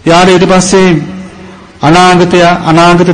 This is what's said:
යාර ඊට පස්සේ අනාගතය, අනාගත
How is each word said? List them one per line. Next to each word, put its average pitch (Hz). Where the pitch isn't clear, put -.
යාර 175
ඊට 180
පස්සේ 185
අනාගතය, 180
අනාගත 170